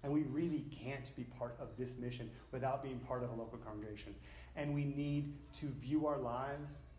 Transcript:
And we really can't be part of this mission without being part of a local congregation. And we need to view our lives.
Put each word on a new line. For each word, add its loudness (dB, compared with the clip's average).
And 2
we 8
really 2
can't -4
be -4
part -4
of -4
this -2
mission -2
without 2
being -2
part 0
of 0
a -2
local -4
congregation. -6
And 2
we 4
need 2
to 0
view 4
our 4
lives. 0